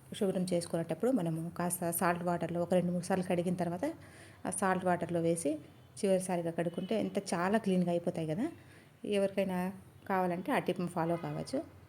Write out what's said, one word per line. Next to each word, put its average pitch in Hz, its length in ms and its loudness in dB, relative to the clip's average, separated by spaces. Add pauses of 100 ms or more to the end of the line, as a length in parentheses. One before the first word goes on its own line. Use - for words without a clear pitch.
(200)
శుభ్రం 185 240 2
చేసుకునేటప్పుడు 170 680 0
మనము 165 380 0
కాస్త 175 420 -2
సాల్ట్ 175 320 0
వాటర్లో 175 380 0
ఒక 175 120 0
రెండు 180 180 4
మూడు 175 120 -2
సార్లు 185 200 0
కడిగిన 180 320 0
తర్వాత 180 380 -2 (540)
ఆ - 20 -4
సాల్ట్ 185 360 0
వాటర్లో 170 360 2
వేసి 170 380 2 (460)
చివరిసారిగా 180 460 2
కడుక్కుంటే 175 480 -2
ఎంత 190 180 -2
చాలా 190 400 2
క్లీన్గా 180 320 2
అయిపోతాయి 170 380 0
కదా. 214 240 0 (540)
ఎవరికైనా 196 680 0 (380)
కావాలంటే 185 420 0
ఆ 208 80 2
టిప్‌ని 175 280 0
ఫాలో 170 300 0
కావచ్చు. 160 600 -6 (120)